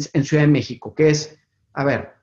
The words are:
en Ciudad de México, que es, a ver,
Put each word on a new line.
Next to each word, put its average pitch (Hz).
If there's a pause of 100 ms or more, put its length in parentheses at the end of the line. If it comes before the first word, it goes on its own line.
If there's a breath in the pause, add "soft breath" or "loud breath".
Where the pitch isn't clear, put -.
(120)
en 139
Ciudad 151
de 147
México, 123
que 156
es, - (340)
a 139
ver, 127 (100)